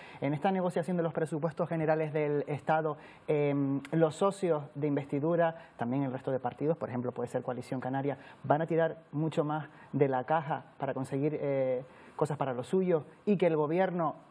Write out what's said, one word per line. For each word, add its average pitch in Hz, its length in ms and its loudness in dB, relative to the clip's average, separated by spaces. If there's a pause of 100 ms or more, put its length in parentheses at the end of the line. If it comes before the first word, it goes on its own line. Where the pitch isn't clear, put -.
(200)
en 143 140 0
esta 190 160 0
negociación 180 460 0
de 170 60 2
los 160 100 -2
presupuestos 160 560 -2
generales 156 440 0
del 147 360 0
Estado, 156 480 0 (320)
em, 143 520 2 (120)
los 165 240 4
socios 180 480 0 (100)
de 147 140 -2
investidura, 156 680 2 (200)
también 127 280 0
el 127 80 -2
resto 131 180 -4
de 127 100 0
partidos, 143 360 -2
por - 120 -6
ejemplo, 123 240 -4
puede 120 160 -4
ser 123 140 -4
Coalición 127 380 -6
Canaria, 135 360 -2 (280)
van 151 180 2
a 165 40 0
tirar 160 300 2 (160)
mucho 151 320 0
más 151 240 -2 (240)
de 139 160 4
la 127 160 0
caja 156 400 0 (140)
para 135 160 -2
conseguir, 143 460 -2
eh, 135 440 0 (320)
cosas 151 200 0
para 170 160 -2
los 127 140 -4
suyos 180 380 2 (200)
y 208 120 4
que 180 100 2
el 165 100 4
gobierno 165 600 2 (140)